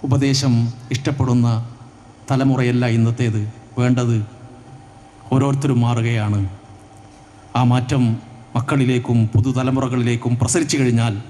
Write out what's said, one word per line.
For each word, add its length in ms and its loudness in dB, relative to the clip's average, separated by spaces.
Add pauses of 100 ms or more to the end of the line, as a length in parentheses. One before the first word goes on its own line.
ഉപദേശം 640 2 (220)
ഇഷ്ടപ്പെടുന്ന 760 0 (640)
തലമുറയല്ല 560 2
ഇന്നത്തേത്. 640 0 (260)
വേണ്ടത് 480 0 (1040)
ഓരോരുത്തരും 480 0
മാറുകയാണ്. 680 0 (1080)
ആ 60 2
മാറ്റം 540 2 (400)
മക്കളിലേക്കും 800 0
പുതുതലമുറകളിലേക്കും 1040 0
പ്രസരിച്ചു 400 0
കഴിഞ്ഞാൽ 520 0